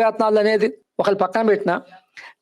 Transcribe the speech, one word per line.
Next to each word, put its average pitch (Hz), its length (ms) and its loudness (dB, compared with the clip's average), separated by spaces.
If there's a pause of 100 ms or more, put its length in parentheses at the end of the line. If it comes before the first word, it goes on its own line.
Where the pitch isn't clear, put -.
వేతనాలు 220 420 2
అనేది 214 240 2 (320)
ఒకళ్ళు 190 240 0
పక్కన 202 280 -2
పెట్టినా, 180 240 -2 (680)